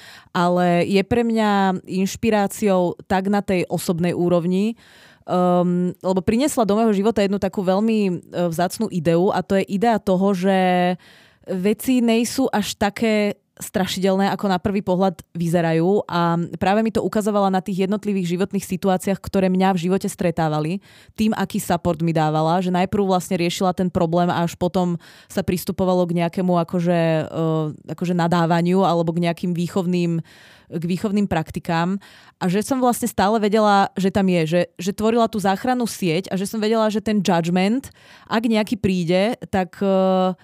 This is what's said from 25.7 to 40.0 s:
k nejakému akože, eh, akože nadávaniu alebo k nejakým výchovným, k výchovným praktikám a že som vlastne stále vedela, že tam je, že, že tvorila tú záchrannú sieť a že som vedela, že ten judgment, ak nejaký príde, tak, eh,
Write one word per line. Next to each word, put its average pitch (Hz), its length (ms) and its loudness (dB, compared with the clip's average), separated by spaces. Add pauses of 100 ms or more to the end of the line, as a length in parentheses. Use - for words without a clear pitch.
k 170 80 -2
nejakému 175 320 0 (160)
akože, 170 640 0
eh, 160 360 0 (280)
akože 175 240 -4
nadávaniu 170 640 2
alebo 170 320 0
k 175 80 -2
nejakým 170 320 -2
výchovným, 175 640 -2 (560)
k 165 160 -6
výchovným 196 400 -2
praktikám 170 720 -2 (400)
a - 80 -2
že 185 160 0
som 262 160 -2
vlastne 247 240 0
stále 208 320 0
vedela, 202 560 4
že 196 160 0
tam 196 160 2
je, 180 240 2
že, 175 100 2 (140)
že 185 160 -4
tvorila 220 400 2
tú 220 80 -6
záchrannú 220 480 0
sieť 180 400 -2
a - 80 -8
že 190 160 -4
som 226 80 -6
vedela, 220 320 2
že 208 80 -2
ten 214 240 0
judgment, 185 640 0 (400)
ak 220 160 -2
nejaký 220 400 0
príde, 185 640 0
tak, 185 320 -4
eh, 190 640 2